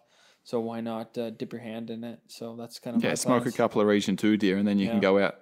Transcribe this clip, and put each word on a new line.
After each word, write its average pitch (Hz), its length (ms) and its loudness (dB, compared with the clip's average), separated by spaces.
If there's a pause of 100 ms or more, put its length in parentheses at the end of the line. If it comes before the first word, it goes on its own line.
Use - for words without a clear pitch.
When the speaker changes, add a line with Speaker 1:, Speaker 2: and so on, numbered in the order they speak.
(460)
Speaker 1:
so 117 160 -4
why 117 180 -6
not, 113 380 -8
uh, 117 140 -4
dip 117 200 -10
your 117 100 -12
hand 113 280 -10
in 113 160 -10
it? 117 220 -16
So 117 280 -14
that's 117 240 -14
kind 120 160 -6
of 233 80 0
Speaker 2:
Yeah, 101 60 2
Speaker 1:
my 76 60 0
Speaker 2:
smoke 123 280 2
Speaker 1:
plans. 123 100 -2
Speaker 2:
a - 40 -16
couple 117 240 2
of 104 60 4
Region 104 280 4
Two 107 220 2
deer, 98 200 2
and 104 80 0
then 101 140 2
you 98 80 2
can 113 100 0
Speaker 1:
Yeah. 98 40 0
Speaker 2:
go 98 180 6
out, 92 220 0